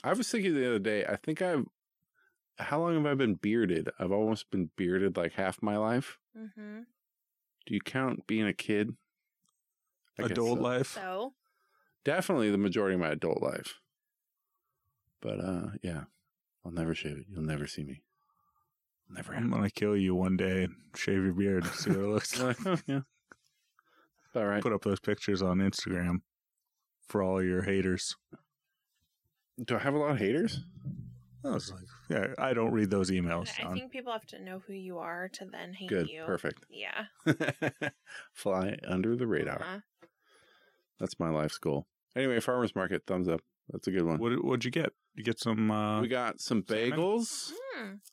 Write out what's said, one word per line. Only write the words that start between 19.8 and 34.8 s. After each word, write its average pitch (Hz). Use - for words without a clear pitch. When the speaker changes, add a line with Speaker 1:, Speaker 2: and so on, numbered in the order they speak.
Speaker 3:
you 92
one 92
day 92
and 90
shave 98
your 95
beard 95
and 87
see -
what 98
it 98
looks 107
Speaker 1:
<laughs> -
Speaker 3:
like. 127
Speaker 1:
Yeah. 139
All 110
right. 101
Speaker 3:
Put 117
up 101
those 98
pictures 98
on 92
Instagram 92
for 101
all 95
your 90
haters. 95
Speaker 1:
Do 117
I -
have 139
a 151
lot 147
of 135
haters? 131
Speaker 3:
I 269
was -
like, 90
yeah, 107
I 131
don't 117
read 107
those 95
emails, 87
Speaker 2:
I -
Speaker 3:
John. 90
Speaker 2:
think 254
people 254
have 220
to 196
know 185
who 202
you 185